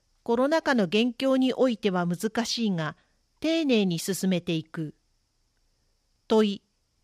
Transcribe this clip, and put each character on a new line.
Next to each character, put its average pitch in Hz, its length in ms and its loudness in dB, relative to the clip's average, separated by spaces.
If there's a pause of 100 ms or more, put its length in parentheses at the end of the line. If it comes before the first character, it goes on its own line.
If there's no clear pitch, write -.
(240)
コ 233 120 0
ロ 254 120 2
ナ 320 140 0
禍 285 140 0
の 214 100 2
現 220 320 0
況 269 180 2
に 262 180 2
お 254 160 2
い 226 80 -2
て 208 120 0
は 180 160 0
難 208 400 -2
し 233 220 -4
い 202 40 0
が、 160 240 -4 (440)
丁 330 260 0
寧 226 200 2
に 175 140 -2
進 190 300 -4
め 175 120 0
て 175 120 -4
い 160 100 -2
く。 156 300 -10 (1300)
問 220 200 4
い、 202 140 -6 (420)